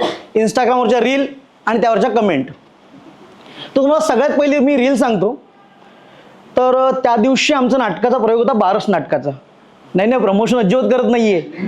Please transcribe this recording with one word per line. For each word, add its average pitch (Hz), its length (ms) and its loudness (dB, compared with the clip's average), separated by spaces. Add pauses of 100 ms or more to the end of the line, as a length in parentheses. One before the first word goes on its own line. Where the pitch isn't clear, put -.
(360)
Instagram-वरच्या 240 640 0
रील 262 280 0 (380)
आणि 220 160 0
त्यावरच्या 226 280 0
कमेंट. 196 400 0
तर - 1300 -20
तुम्हाला 285 300 2
सगळ्यात 277 340 0
पहिले 294 200 2
मी 277 180 2
रील 262 180 2
सांगतो. 226 480 -2 (1120)
तर, 254 180 2
अ, 262 160 2
त्या 254 240 0
दिवशी 254 380 2
आमचा 254 240 0
नाटकाचा 233 400 0
प्रयोग 226 220 0
होता, 240 140 0
बारस 196 340 0
नाटकाचा. 147 440 -2 (640)
नाही, 202 140 0
नाही, 254 120 0
प्रमोशन 208 360 0
अजिबात 233 260 2
करत 226 280 0
नाहीये, 214 300 0 (260)